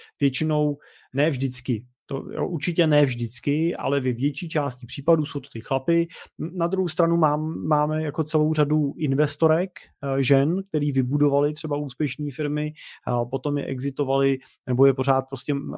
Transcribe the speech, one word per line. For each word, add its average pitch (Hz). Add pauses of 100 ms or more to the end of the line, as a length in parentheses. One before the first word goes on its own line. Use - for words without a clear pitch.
(200)
většinou, 147 (360)
ne 143
vždycky, 127 (240)
to, -
jo, 151
určitě 170
ne 147
vždycky, 143
ale 139
ve 127
větší 135
části 143
případů 156
jsou 147
to -
ty 113
chlapy. 170 (320)
N-, 156
na 175
druhou 185
stranu 170
mám, 160
máme 156
jako 156
celou 156
řadu 151
investorek, 156 (460)
eh, 139
žen, 143
který 147
vybudovali 143
třeba 151
úspěšný 147
firmy, 151 (320)
a 120
potom 143
je 143
exitovali, 135 (300)
nebo 127
je 139
pořád 135
prostě -
m-, 143